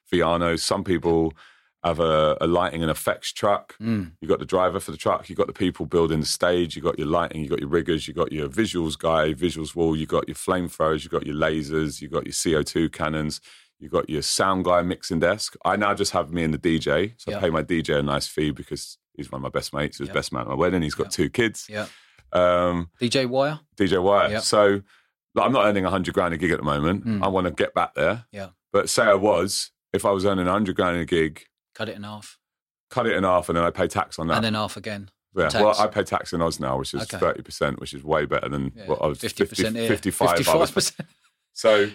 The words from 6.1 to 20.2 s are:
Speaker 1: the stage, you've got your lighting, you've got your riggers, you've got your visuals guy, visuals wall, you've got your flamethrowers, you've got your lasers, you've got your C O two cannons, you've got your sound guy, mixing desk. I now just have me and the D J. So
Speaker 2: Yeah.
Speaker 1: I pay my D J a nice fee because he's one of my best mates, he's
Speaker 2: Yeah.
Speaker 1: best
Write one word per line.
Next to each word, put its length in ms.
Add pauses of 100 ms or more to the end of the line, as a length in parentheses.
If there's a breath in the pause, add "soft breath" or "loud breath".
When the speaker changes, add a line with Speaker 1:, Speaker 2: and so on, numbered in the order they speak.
Speaker 1:
the 40
stage, 500
you've 100
got 120
your 100
lighting, 340
you've 80
got 100
your 100
riggers, 380
you've 100
got 140
your 160
visuals 500
guy, 360
visuals 420
wall, 200
you've 140
got 180
your 80
flamethrowers, 680
you've 80
got 140
your 100
lasers, 640
you've 100
got 140
your 80
C 220
O 80
two 260
cannons, 520 (380 loud breath)
you've 120
got 180
your 120
sound 440
guy, 160
mixing 380
desk. 360 (100)
I 100
now 180
just 180
have 200
me 120
and 100
the 40
D 220
J. 380
So 140
Speaker 2:
Yeah. 60
Speaker 1:
I 40
pay 80
my 120
D 200
J 180
a 40
nice 240
fee 240
because 460 (180)
he's 140
one 100
of 40
my 60
best 240
mates, 240
he's 100
Speaker 2:
Yeah. 60
Speaker 1:
best 180